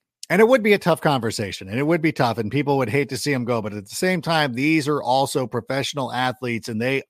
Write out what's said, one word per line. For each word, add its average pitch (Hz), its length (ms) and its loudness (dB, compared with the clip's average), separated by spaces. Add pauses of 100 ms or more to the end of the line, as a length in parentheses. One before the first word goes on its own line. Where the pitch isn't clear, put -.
(300)
And 180 120 4
it 220 60 8
would 247 160 6
be 208 100 6
a 196 60 2
tough 165 220 2
conversation, 110 640 -2
and 104 100 -4
it 139 60 0
would 160 180 2
be 160 100 2
tough, 117 280 0
and 104 120 -2
people 139 260 0
would 127 120 0
hate 139 200 0
to 127 80 -6
see 143 140 -2
him 123 140 -2
go. 117 160 0
But 101 120 -8
at 104 140 -10
the - 80 -16
same 185 260 0
time, 151 320 0
these 143 340 2
are 147 160 0
also 131 420 0
professional 131 640 -4
athletes, 123 560 -4
and 113 140 -4
they 131 280 -2